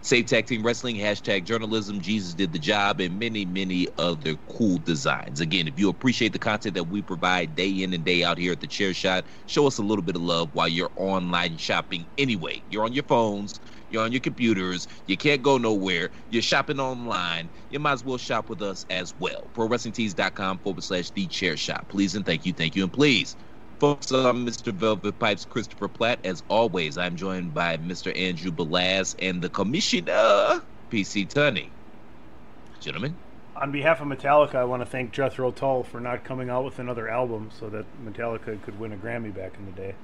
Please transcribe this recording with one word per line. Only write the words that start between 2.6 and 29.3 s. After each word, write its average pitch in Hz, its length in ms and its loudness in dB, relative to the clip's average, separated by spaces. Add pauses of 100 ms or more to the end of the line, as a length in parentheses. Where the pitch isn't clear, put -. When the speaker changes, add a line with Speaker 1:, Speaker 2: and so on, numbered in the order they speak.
Speaker 1:
and 92 200 0
many, 110 260 -2
many 90 420 0 (120)
other 78 340 0 (160)
cool 95 300 2
designs. 71 640 0
Again, 82 260 2
if - 100 -6
you 98 120 4
appreciate 117 440 2
the 95 60 -4
content 107 340 0
that 87 120 0
we 98 180 -4
provide 90 520 0
day 92 140 2 (140)
in 92 100 -2
and 85 100 -2
day 87 200 4
out 85 160 2
here 87 140 2
at - 80 -4
The - 40 -8
Chair 98 300 0
Shot, 92 280 2 (220)
show 147 220 4
us 131 100 2
a 104 60 0
little 101 200 2
bit 85 120 -2
of 85 80 -2
love 85 320 0
while 85 120 4
you're 82 280 0
online 90 600 0
shopping 90 460 -2 (140)
anyway. 110 540 -2
You're 107 140 0
on 120 80 -2
your 143 100 -2
phones, 104 560 2 (320)
you're 110 120 0
on 113 80 0
your 123 100 0
computers, 98 680 0 (180)
you 98 120 2
can't 143 260 2
go 139 160 6
nowhere, 95 500 2 (220)
you're 113 100 2
shopping 139 380 2
online, 95 680 -2 (220)
you 143 80 -6
might 147 160 2
as 117 100 -2
well 131 140 -2
shop 117 320 -2
with 110 140 -6
us 95 260 -6
as 92 300 -4
well. - 240 -4 (100)
pro 113 140 0
wrestling 117 260 0
tees 107 220 0
dot 95 180 2
com 95 240 -2
forward 90 260 -4
slash 90 280 -2
the 98 160 -2
chair 82 280 0
shot. - 340 -4
Please 98 260 2
and 101 100 -2
thank 85 220 0
you, 90 60 0
thank 82 220 0
you, 98 60 2
and 92 100 2
please. 131 440 4 (420)
Folks, 147 340 2
I'm 123 340 4
Mister 117 260 -4
Velvet 104 480 0
Pipes, 104 240 2
Christopher - 460 -4
Platt. 117 340 0
As 92 240 -4
always, 90 500 2
I'm 87 200 -2
joined 90 360 -4
by 85 220 2
Mister 85 380 -4
Andrew 90 360 0
Belaz 90 680 2
and 90 220 -2